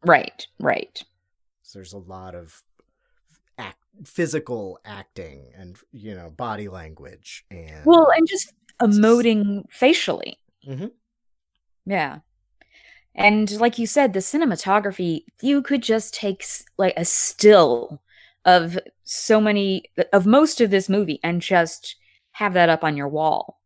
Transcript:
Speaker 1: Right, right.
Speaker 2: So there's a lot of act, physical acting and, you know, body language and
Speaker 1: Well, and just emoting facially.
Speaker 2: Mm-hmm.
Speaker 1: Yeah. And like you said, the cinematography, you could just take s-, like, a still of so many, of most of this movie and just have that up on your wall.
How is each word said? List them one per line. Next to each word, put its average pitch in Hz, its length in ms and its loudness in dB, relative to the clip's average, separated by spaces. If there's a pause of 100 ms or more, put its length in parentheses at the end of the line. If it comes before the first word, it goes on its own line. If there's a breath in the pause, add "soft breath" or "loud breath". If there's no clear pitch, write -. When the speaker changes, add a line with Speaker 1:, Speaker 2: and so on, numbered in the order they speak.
Speaker 1:
Right, - 420 0 (120)
right. - 440 -6 (580)
Speaker 2:
So - 180 -20
there's 90 120 -20
a 101 60 -18
lot 92 380 -18
of 85 280 -20 (920)
act, - 220 -16 (260)
physical 131 800 -8
acting 71 720 -20
and, 92 200 -20 (140)
you 107 240 -18
know, 87 140 -18
body 104 400 -10
language 80 800 -20
and 151 340 -12
Speaker 1:
Well, 320 300 6
and 330 140 2
just - 240 -8 (280)
emoting 214 880 2
facially. - 720 -2 (260)
Speaker 2:
Mm-hmm. 139 220 -10 (960)
Speaker 1:
Yeah. 156 340 -4 (960 soft breath)
And 208 460 2
like 233 180 0
you 233 100 -4
said, 269 260 2
the 190 80 -2
cinematography, 196 1040 -2 (160)
you 285 220 0
could 277 200 -2
just 220 300 -2
take 196 300 -6
s-, - 200 -8 (140)
like, 190 180 0
a 165 80 -4
still 160 1000 4 (440 soft breath)
of 175 340 4 (240)
so - 380 0
many, 202 420 -2 (300)
of 190 120 4
most 277 360 4
of 220 100 2
this 190 160 0
movie 190 360 -2
and 170 180 -2
just - 560 -2 (400)
have 202 160 -4
that 175 160 4
up 160 140 0
on 151 140 -2
your 139 100 -6
wall. 151 580 -4